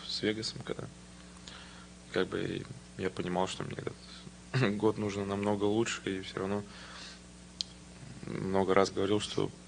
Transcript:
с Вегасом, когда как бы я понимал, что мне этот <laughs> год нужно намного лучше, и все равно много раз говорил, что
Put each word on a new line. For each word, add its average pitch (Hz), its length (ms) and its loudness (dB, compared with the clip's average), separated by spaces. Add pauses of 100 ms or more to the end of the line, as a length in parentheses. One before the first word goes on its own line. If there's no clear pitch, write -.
с - 160 -2
Вегасом, 107 440 0
когда - 180 -4 (1300)
как 92 160 4
бы 95 340 -2 (360)
я 95 120 0
понимал, 90 380 2
что - 160 -4
мне - 140 -6
этот - 1000 -2
<laughs> - 0 -
год 104 220 4
нужно 101 260 0
намного 101 400 2
лучше, 110 420 4
и 95 180 0
все - 160 -6
равно 101 220 2 (1600)
много 95 480 4
раз 95 180 8
говорил, 98 300 4
что 98 280 2 (180)